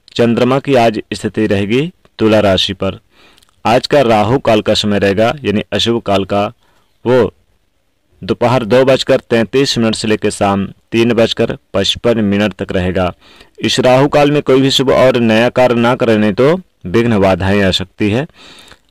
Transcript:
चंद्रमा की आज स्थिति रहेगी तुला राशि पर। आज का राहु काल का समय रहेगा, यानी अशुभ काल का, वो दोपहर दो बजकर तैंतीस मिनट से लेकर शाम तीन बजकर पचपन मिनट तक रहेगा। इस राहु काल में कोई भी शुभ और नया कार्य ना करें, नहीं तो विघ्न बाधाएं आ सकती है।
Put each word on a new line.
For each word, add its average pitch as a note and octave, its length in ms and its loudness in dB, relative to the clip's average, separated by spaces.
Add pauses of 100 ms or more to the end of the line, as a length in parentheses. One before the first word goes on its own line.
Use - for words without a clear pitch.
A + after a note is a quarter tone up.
(140)
चंद्रमा A#2+ 460 0
की C#3 160 -2
आज A#2 260 2 (120)
स्थिति G#2+ 340 -4
रहेगी G#2 460 -2 (260)
तुला A2 200 2
राशि G2 340 0
पर। F#2+ 260 -6 (680)
आज A#2 220 0
का C#3+ 140 2
राहु A2+ 380 2
काल A2 220 0
का A2 120 0
समय G2+ 260 -2
रहेगा, G2+ 340 0 (100)
यानी G#2 200 -2 (100)
अशुभ A#2 280 -2
काल G2 240 -2
का, G2+ 280 -4 (520)
वो A2+ 280 2 (880)
दोपहर A#2 420 -2
दो B2 200 4
बजकर C3 340 0
तैंतीस A#2 580 -2
मिनट A2+ 180 0
से - 120 -8
लेकर G#2+ 220 -2
शाम G2 380 -2 (240)
तीन A#2 220 2
बजकर A2+ 440 -2 (160)
पचपन A2 460 -2
मिनट G2+ 340 0
तक - 180 -10
रहेगा। F2+ 420 -2 (460)
इस - 200 -4
राहु C3 280 2
काल D3 240 2
में D3 100 0
कोई C3+ 200 2
भी C3+ 100 2
शुभ C3 180 0
और B2+ 280 4
नया A#2 320 2
कार्य B2 260 0
ना A#2+ 200 0
करें, A2+ 220 0
नहीं G#2+ 160 0
तो D3 280 0 (240)
विघ्न A2 340 0
बाधाएं F#2+ 420 0
आ F#2+ 100 0
सकती G2 400 -4
है। C3 160 -2 (640)